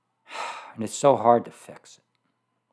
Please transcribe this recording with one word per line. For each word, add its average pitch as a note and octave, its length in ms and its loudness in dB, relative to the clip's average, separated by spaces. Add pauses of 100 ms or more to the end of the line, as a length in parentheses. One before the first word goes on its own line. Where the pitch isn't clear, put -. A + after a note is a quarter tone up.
(280)
<sighs> - 320 -14 (140)
And A2 80 -12
it's G#2+ 120 -10
so C#3 220 2
hard A#2 280 2
to - 60 -20
fix - 480 -20 (760)